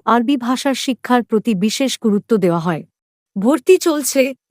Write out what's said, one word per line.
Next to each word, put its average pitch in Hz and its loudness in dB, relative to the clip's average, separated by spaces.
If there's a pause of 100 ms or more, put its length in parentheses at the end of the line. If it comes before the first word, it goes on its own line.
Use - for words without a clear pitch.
আরবি 240 2
ভাষার 254 -2
শিক্ষার 247 -2
প্রতি 226 -2
বিশেষ 220 -2
গুরুত্ব 208 0
দেওয়া 175 2
হয়। 165 -4 (560)
ভর্তি 294 4
চলছে 277 0 (160)